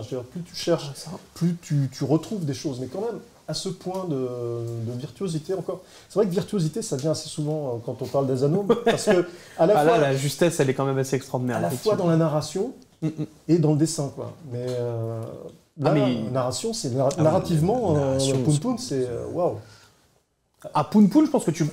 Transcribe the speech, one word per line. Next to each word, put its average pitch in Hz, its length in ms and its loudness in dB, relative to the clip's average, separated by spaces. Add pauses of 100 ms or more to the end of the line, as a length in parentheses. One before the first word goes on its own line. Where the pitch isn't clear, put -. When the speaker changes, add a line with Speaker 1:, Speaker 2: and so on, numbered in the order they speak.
Speaker 1:
Je 120 120 -8
veux 127 60 -6
dire, - 20 -8
plus 175 200 -12
tu - 120 -18
cherches, 147 340 -2
Speaker 2:
Ah, 135 60 -12
ça. - 160 -14 (220)
Speaker 1:
plus 170 280 0
tu, 139 300 0
tu - 140 -6
retrouves 160 400 0
des 139 80 -2
choses. 131 260 -6
Mais 127 80 -8
quand 180 140 -8
même, 220 180 -6 (300)
à 160 40 -4
ce 190 160 -6
point 185 400 -8
de, 147 60 -2 (720)
de 120 140 -6
virtuosité 160 540 -6
encore. 185 260 -6 (300)
C'est 180 100 -2
vrai 226 80 4
que 175 40 -2
virtuosité, 180 500 -2
ça - 160 -4
vient 147 140 0
assez - 180 -4
souvent, 151 380 -4
euh, 120 180 -4
quand 123 160 -6
on 131 40 -6
parle 139 220 0
d'Asano, 143 360 2 (120)
Speaker 2:
<laughs> 233 100 -4
Speaker 1:
parce 208 200 2
que 180 200 4 (320)
à 165 80 4
la 185 140 6
Speaker 2:
Ah 147 60 4
là, 160 60 6
Speaker 1:
fois, 165 80 6
Speaker 2:
la 139 180 4
justesse, 147 420 0
elle 135 100 4
est 131 40 4
quand 135 120 -2
même 135 120 0
assez 135 180 -2
extraordinaire, 123 400 -2
Speaker 1:
à - 60 -2
la - 80 0
fois 127 60 -4
Speaker 2:
effectivement. 196 280 0
Speaker 1:
dans 175 60 4
la 165 80 4
narration 160 560 0 (280)
Speaker 2:
Mm, 160 60 0
mm. 156 180 -6 (220)
Speaker 1:
et 160 120 6
dans 151 120 6
le 156 60 4
dessin, 151 360 0
quoi. 113 200 -10 (180)
Mais, 120 160 -6
euh, 117 540 -4 (600)
Speaker 2:
Ah, 135 40 2
Speaker 1:
là, 156 80 4
Speaker 2:
mais 127 220 4 (100)
Speaker 1:
la 110 60 -6
narration, 131 420 -2
c'est 151 160 -4
narra-, 131 240 2
Speaker 3:
Ah - 60 -8
oui, 160 40 4
Speaker 1:
narrativement, 180 680 2
Speaker 3:
la 147 60 4
Speaker 1:
euh, 139 80 2
Speaker 3:
narration, 135 360 2
Speaker 1:
Poun 151 100 4
Speaker 3:
c'est 143 60 2
Speaker 1:
Poun, 240 180 -2
c'est, 131 300 -2
euh, 120 240 -6
waouh. 147 240 0 (1160)
Speaker 2:
À 151 100 2
Poun 208 240 6
Poun, 302 180 6
je - 60 0
pense 247 140 2
que 175 60 2
tu, 156 220 0